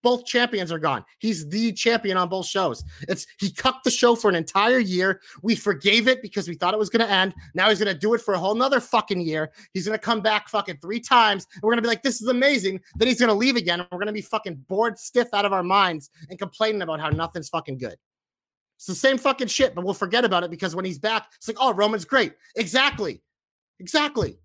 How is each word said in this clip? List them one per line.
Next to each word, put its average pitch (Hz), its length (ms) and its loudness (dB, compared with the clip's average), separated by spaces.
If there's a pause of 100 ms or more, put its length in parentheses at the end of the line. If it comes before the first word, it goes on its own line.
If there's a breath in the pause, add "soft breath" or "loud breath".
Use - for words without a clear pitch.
Both 247 240 2
champions 240 460 -2
are 165 80 -6
gone. 143 240 -2 (160 soft breath)
He's 170 280 -4
the 214 260 -2
champion 226 440 0
on 180 120 2
both 185 160 -4
shows. 175 380 -2 (240 loud breath)
It's, 185 180 -4 (120)
he 196 140 -4
cucked - 340 -2
the 247 60 4
show 240 240 4
for 226 140 2
an 180 60 2
entire 202 440 2
year. 185 420 0 (200 loud breath)
We 214 140 0
forgave 202 540 2
it 254 120 2
because 185 260 -6
we 170 80 -8
thought 180 180 0
it 214 60 0
was 214 100 0
gonna 226 160 2
end. 190 280 2 (200 loud breath)
Now 190 140 2
he's 214 120 4
gonna 202 140 0
do 202 200 0
it 226 80 0
for 208 120 -2
a 185 60 2
whole 196 160 0
nother 262 240 2
fucking 208 420 0
year. 156 300 -2 (220 loud breath)
He's 180 120 -4
gonna 214 120 -2
come 220 240 -2
back 214 260 0
fucking 196 340 -4
three 214 200 -6
times, 220 520 4
and 180 100 -14
we're 214 80 4
gonna 233 100 2
be 233 80 0
like, 226 140 0
"This 247 180 0
is 220 80 -2
amazing." 247 500 2 (160 soft breath)
Then 233 140 2
he's 240 100 0
gonna 233 140 4
leave 240 240 2
again, 175 240 -2
and 180 100 -10
we're 180 80 -10
gonna 208 140 -4
be 208 80 -6
fucking 202 340 -6 (140)
bored 220 280 0
stiff 240 360 0
out 202 100 2
of 202 80 2
our 185 120 0
minds 180 480 0 (180 loud breath)
and 180 100 -16
complaining 214 420 -2
about 160 200 -6
how 156 80 -2
nothing's 160 400 -4
fucking 147 280 -6
good. 120 200 -10 (800)
It's - 80 -18
the 185 100 -6
same 269 220 2
fucking 262 300 0
shit, - 280 0
but 175 80 -6
we'll 190 100 -2
forget 208 300 0
about 180 220 2
it 165 60 -8
because 170 260 -6
when 185 80 -4
he's 165 140 -6
back, 214 360 -4
it's - 140 -12
like, 214 100 -8
"Oh, 262 140 4
Roman's 208 320 0
great." 247 300 2 (200 soft breath)
Exactly. 220 680 0 (580)
Exactly. 240 640 -2